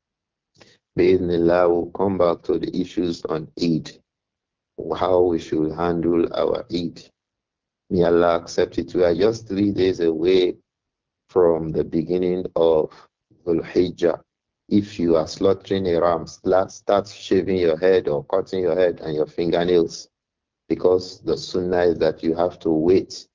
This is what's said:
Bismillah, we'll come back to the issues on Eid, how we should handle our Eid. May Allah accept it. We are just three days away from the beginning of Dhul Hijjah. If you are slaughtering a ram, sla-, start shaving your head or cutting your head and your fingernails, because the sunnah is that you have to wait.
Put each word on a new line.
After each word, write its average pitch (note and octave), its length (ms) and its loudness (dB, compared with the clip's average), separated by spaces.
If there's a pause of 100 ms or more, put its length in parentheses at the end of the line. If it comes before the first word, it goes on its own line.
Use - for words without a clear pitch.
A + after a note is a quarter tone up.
(960)
Bismillah, F2 760 2
we'll E2+ 220 0
come F#2+ 260 -2
back F2 260 0
to E2 160 -2
the D#2+ 200 -8
issues F2 460 -4
on D#2+ 220 -6 (140)
Eid, D#2+ 300 -2 (1040)
how F2+ 260 2
we E2+ 180 2
should D#2 320 -4
handle E2+ 640 0
our D#2+ 380 -2
Eid. E2+ 280 -6 (880)
May F2+ 140 2
Allah E2+ 320 4
accept - 420 -4
it. E2+ 160 -6
We F2+ 100 2
are E2+ 120 4
just A2 320 0
three G2+ 240 0
days F#2 300 0
away F2 560 2 (720)
from E2 420 2
the D#2+ 140 -2
beginning F2+ 600 -2 (100)
of D#2+ 360 2 (540)
Dhul E2 180 -2
Hijjah. F2 560 -2 (500)
If G2+ 300 0
you E2+ 160 2
are D#2+ 120 0
slaughtering F#2+ 600 -2
a E2 140 0
ram, E2 240 0
sla-, F#2 440 0
start G2 380 -2
shaving F#2 500 -2
your E2 200 2
head F#2 320 2
or C#2+ 160 -4
cutting F#2+ 380 -2
your E2+ 120 0
head F2 240 0
and D#2 160 -6
your D2+ 100 0
fingernails, F2 840 0 (580)
because F#2 540 0
the E2 160 -4
sunnah F2+ 460 -2
is E2+ 160 2
that D#2 220 -2
you D#2+ 140 -2
have F2 240 -2
to E2 100 -4
wait. E2 640 0